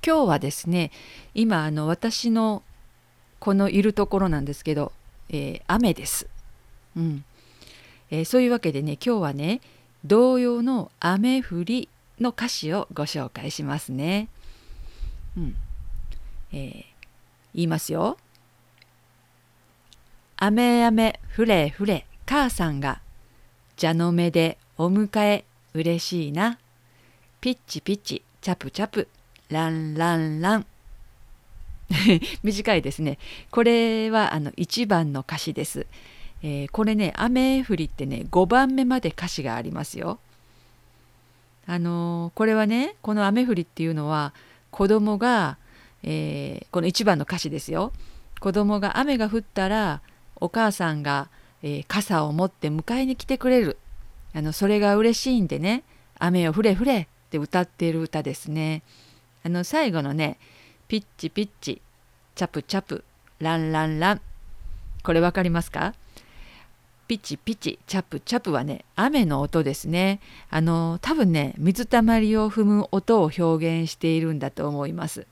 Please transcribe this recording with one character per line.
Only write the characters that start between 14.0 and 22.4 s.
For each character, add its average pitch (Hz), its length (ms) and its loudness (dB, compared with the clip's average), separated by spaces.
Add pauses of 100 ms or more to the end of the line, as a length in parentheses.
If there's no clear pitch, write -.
う - 40 -6
ん。 131 160 -4 (960)
え 151 40 -10
ー、 135 280 -12 (680)
言 170 100 0
い - 20 0
ま 160 120 0
す - 140 -6
よ。 170 240 -2 (2250)
「雨 240 440 4
雨 226 360 4 (160)
降 220 80 4
れ 165 320 4
降 202 80 -2
れ 185 220 0 (180)
母 269 240 2